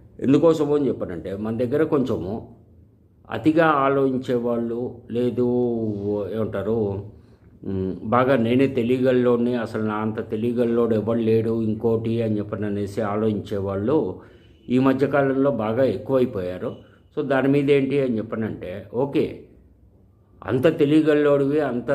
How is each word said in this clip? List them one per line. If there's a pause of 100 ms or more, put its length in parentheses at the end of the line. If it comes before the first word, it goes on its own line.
(200)
ఎందుకోసమో
అని
చెప్పనంటే,
మన
దగ్గర
కొంచెము (1000)
అతిగా
ఆలోచించేవాళ్ళు, (100)
లేదు (880)
ఏమంటారు, (880)
మ్, (100)
బాగా
నేనే
తెలియగల్లోని,
అసలు
నా
అంత
తెలియగల్లోడు
ఎవడు
లేడు,
ఇంకోటి
అని
చెప్పని
అనేసి
ఆలోచించేవాళ్ళు (480)
ఈ
మధ్యకాలంలో
బాగా
ఎక్కువైపోయారు. (400)
So
దాని
మీద
ఏంటి
అని
చెప్పనంటే,
ఓకే, (960)
అంత
తెలియగల్లోడివి,
అంత